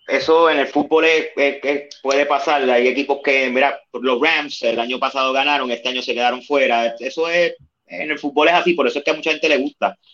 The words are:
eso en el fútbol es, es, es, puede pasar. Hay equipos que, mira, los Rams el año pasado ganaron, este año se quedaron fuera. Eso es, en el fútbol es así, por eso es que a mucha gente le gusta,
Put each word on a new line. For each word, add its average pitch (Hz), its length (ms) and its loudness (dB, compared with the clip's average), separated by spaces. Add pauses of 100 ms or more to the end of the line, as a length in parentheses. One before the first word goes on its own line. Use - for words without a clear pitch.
eso 160 420 4
en 151 80 2
el 135 80 0
fútbol 156 380 2
es, 160 320 2
es, 139 260 0
es, 139 400 -6
puede 139 240 0
pasar. 143 420 0
Hay 123 200 4
equipos 139 340 -2
que, 135 260 0
mira, 131 300 0 (140)
los 123 280 -2
Rams 151 420 -2
el 117 180 0
año 127 180 -4
pasado 131 340 -2
ganaron, 135 380 0
este 120 180 -6
año 127 140 -6
se 120 120 -4
quedaron 123 280 0
fuera. 120 560 0
Eso 147 300 -4
es, 170 260 0 (320)
en 165 240 -8
el 147 80 -6
fútbol 147 300 2
es 170 60 4
así, 175 180 2
por 139 160 2
eso - 100 -2
es - 60 -6
que 160 80 0
a - 20 -2
mucha 156 160 -4
gente 156 180 0
le 147 100 2
gusta, - 380 -2 (180)